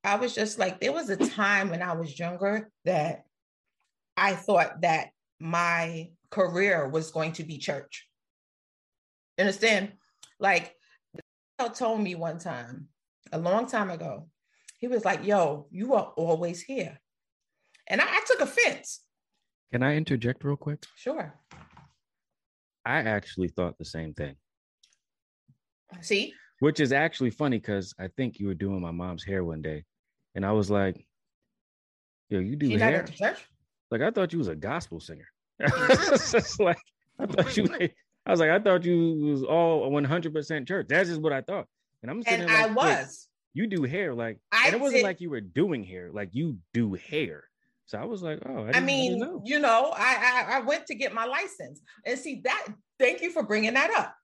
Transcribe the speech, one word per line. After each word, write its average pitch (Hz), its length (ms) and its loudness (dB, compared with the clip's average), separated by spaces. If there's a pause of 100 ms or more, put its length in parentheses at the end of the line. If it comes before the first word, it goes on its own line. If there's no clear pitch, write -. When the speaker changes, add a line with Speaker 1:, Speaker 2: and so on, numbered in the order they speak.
Speaker 1:
I 202 100 2
was 233 180 0
just 214 280 -2
like, 185 200 0
there 262 120 0
was 294 180 -4
a 190 60 0
time 196 540 2
when 170 120 -4
I 180 120 -4
was 160 220 -6
younger 196 540 -4 (140)
that 165 400 0 (920)
I 190 180 2
thought 175 480 2
that - 260 2 (320)
my 165 720 -2 (200)
career 175 580 2
was 156 220 -2
going 160 220 -2
to 165 100 -10
be 156 160 -10
church. - 500 -8 (1300)
Understand? 202 520 2 (460)
Like, 180 360 0 (840)
Bill 240 120 -2
told 226 300 -2
me 180 140 -2
one 165 240 -6
time, 143 480 -12 (460)
a 160 60 -4
long 196 280 2
time 208 240 -2
ago, 165 380 -10 (500)
he 240 80 -6
was 240 180 0
like, 180 200 2
"Yo, 165 480 2
you 233 220 0
are 190 220 2
always 170 460 0
here." 180 380 -8 (880)
And 226 120 2
I, 330 40 6
I - 220 2
took 494 140 4
offense. - 600 0 (720)
Speaker 2:
Can 123 100 2
I 147 140 4
interject 131 480 -2
real 143 120 -2
quick? - 280 -10 (120)
Speaker 1:
Sure. 233 380 -8 (1500)
Speaker 2:
I 131 140 2
actually 104 500 -2
thought 87 300 -4
the 82 60 -12
same 80 300 -10
thing. 69 220 -8 (1600)
Speaker 1:
See? - 340 -2 (260)
Speaker 2:
Which 151 200 4
is 131 120 4
actually 139 380 2
funny, 127 300 0
'cause 98 380 -4
I 95 100 -8
think 123 300 -4
you 101 100 -4
were 95 60 -2
doing 98 260 -4
my 85 100 -6
mom's 85 340 -8
hair 95 200 -2
one 80 180 -6
day. 78 220 -8 (500)
And 98 100 -4
I 101 80 2
was 104 180 2
like, 98 360 0 (1200)
"Yo, 98 120 0
you 110 160 -4
do 147 120 0
Speaker 1:
She 110 80 2
not 220 140 6
Speaker 2:
hair?" 156 100 2
Speaker 1:
at - 60 -8
the - 60 -14
church? 240 320 -2 (460)
Speaker 2:
Like, 117 120 -2
I 220 80 2
thought 185 220 -2
you 170 60 -2
was 113 100 0
a 80 80 -4
gospel 82 440 -8
singer. - 280 -18 (140)
<laughs> - 180 -20
It's 311 720 4
just - 280 0
like, 170 180 4 (400)
I - 80 -4
thought - 300 0
you, 208 100 4 (600)
I - 40 -2
was 175 100 6
like, 156 100 6
"I 185 80 6
thought 185 260 4
you 170 300 4 (160)
was 135 140 0
all 165 460 4
one 143 140 2
hundred 160 300 0
percent 147 340 -4
church." 180 200 -2
That's 170 200 4
just 160 140 -4
what 156 100 2
I 135 80 -2
thought. 170 260 -8 (360)
And 120 80 -8
I'm 220 120 -6
sitting 226 200 0
Speaker 1:
And 175 80 -2
Speaker 2:
there 220 80 6
Speaker 1:
I 220 80 4
Speaker 2:
like, 220 160 0
"Wait, 349 220 4
Speaker 1:
was. - 240 -18 (260)
Speaker 2:
you 196 120 -2
do 180 180 -2
hair?" 160 300 -2
Like, 113 240 -4 (140)
Speaker 1:
I 226 140 4
Speaker 2:
and 294 80 4
it 240 60 0
wasn't 269 180 2
Speaker 1:
did. 240 60 4
Speaker 2:
like 185 160 -2
you 175 100 -6
were 123 100 -4
doing 123 440 -2
hair. 90 280 -12
Like, 101 200 -6
you 135 260 -4 (160)
do 113 200 2
hair. 90 500 -6 (420)
So 104 120 -10
I 127 60 -8
was 202 180 -8
like, 156 220 -6
"Oh, 262 60 -10 (140)
I 110 40 -6
Speaker 1:
I 135 40 0
Speaker 2:
didn't, - 40 4
I 262 40 4
didn't 262 60 0
Speaker 1:
mean, 254 340 0
Speaker 2:
know." 311 260 -6
Speaker 1:
you 294 140 0
know, 247 360 4
I, 240 540 2
I, 262 60 2
I 269 40 2
went 294 280 -2
to 302 60 -8
get 220 200 -4
my 226 100 -2
license. 254 560 -6 (240)
And 262 140 -4
see 269 260 -10
that, 320 220 -2 (320)
thank 311 240 4
you 349 80 -2
for 320 120 0
bringing 214 320 0
that 294 240 4
up. - 260 -2